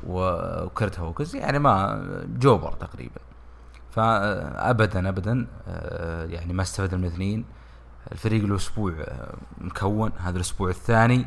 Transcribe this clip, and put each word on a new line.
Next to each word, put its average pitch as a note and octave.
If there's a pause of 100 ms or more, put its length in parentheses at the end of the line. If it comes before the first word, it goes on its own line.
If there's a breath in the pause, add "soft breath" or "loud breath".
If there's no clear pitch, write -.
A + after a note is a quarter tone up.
و، F2+ (280)
وكرت F#2+
هوكز، F2
يعني C#3+
ما، G#2 (240)
جوبر A2+
تقريبًا. - (680)
فأبدًا، G2+
أبدًا، G2+ (220)
آه، E2
يعني E2+
ما F2+
استفدنا F#2
من F2+
الاثنين. F#2+ (680 loud breath)
الفريق A2
له G2+
أسبوع، F#2+
آه، B1+ (240)
مكون، G#2
هذا F2+
الأسبوع F2+
الثاني A#2